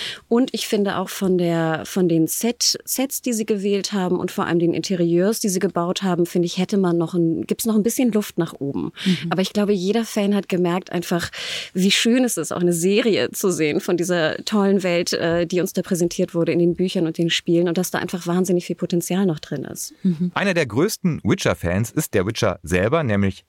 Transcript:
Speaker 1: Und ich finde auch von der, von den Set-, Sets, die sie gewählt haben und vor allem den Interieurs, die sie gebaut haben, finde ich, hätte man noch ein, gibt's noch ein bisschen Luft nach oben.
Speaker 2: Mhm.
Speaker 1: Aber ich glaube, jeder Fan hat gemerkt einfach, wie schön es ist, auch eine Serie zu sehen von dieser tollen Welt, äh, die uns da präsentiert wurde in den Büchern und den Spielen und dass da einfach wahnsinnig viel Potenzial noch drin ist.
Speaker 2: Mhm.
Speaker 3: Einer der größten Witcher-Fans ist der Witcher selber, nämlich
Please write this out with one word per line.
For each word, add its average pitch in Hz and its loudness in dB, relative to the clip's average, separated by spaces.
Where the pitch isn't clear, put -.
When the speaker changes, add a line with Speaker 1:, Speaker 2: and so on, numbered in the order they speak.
Speaker 1:
Und 240 2
ich - -6
finde 202 0
auch 185 -4
von 185 0
der, 165 0
von 180 0
den 165 4
Set-, - -2
Sets, - -4
die 254 -2
sie 220 -2
gewählt 202 0
haben 185 0
und 180 -2
vor - -2
allem 170 2
den 170 2
Interieurs, 175 2
die 220 -2
sie 185 0
gebaut 180 -2
haben, 175 2
finde 170 0
ich, 175 -6
hätte 185 0
man 175 2
noch 165 0
ein, 165 0
gibt's - -2
noch 220 0
ein 214 4
bisschen 233 0
Luft 208 -2
nach 165 -2
oben. 131 -6
Speaker 2:
Mhm. 185 2
Speaker 1:
Aber 180 0
ich 190 -2
glaube, 208 2
jeder 208 0
Fan 202 0
hat 196 -2
gemerkt 180 0
einfach, 175 -2
wie 190 2
schön 240 4
es 247 0
ist, 151 -6
auch - -2
eine 175 4
Serie 185 2
zu - 0
sehen 156 0
von 180 0
dieser 165 0
tollen 196 2
Welt, 175 0
äh, 170 0
die 170 0
uns 156 -2
da 185 -2
präsentiert 175 0
wurde 165 0
in 151 2
den 170 4
Büchern 180 0
und 165 -6
den 170 2
Spielen 170 2
und 170 0
dass 185 -2
da - -2
einfach 180 -6
wahnsinnig 180 0
viel 175 -6
Potenzial 180 0
noch 156 -2
drin - -8
ist. - -12
Speaker 2:
Mhm. 180 0
Speaker 3:
Einer 185 0
der 165 2
größten 151 0
Witcher-Fans 104 0
ist - -4
der 98 2
Witcher 104 -2
selber, 98 2
nämlich 98 0